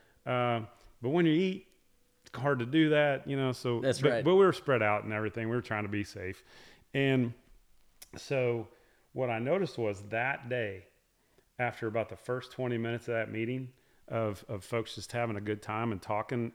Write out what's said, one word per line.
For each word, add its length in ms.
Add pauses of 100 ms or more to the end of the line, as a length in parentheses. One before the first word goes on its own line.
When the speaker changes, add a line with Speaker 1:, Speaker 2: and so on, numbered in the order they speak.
(260)
Speaker 1:
Uh, 340 (400)
but 100
when 160
you 60
eat, 340 (580)
it's 140
hard 220
to 60
do 240
that, 360
you 100
know, 140
so 300
Speaker 2:
That's 200
Speaker 1:
but, 120
Speaker 2:
right. 120
Speaker 1:
but 120
we 80
were 80
spread 280
out 220
and 100
everything. 360
We 80
were 40
trying 220
to 60
be 160
safe. 400 (500)
And 400 (840)
so 520 (440)
what 160
I 120
noticed 360
was 340
that 380
day, 360 (720)
after 300
about 200
the 80
first 360
twenty 260
minutes 300
of 60
that 180
meeting, 360 (400)
of, 400
of 160
folks 300
just 180
having 240
a 40
good 220
time 300
and 100
talking, 520